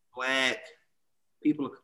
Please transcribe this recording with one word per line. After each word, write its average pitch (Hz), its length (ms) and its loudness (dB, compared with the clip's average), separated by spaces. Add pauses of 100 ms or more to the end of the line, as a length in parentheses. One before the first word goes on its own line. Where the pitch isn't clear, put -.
(140)
Black 131 440 2 (800)
people, 147 320 0 (120)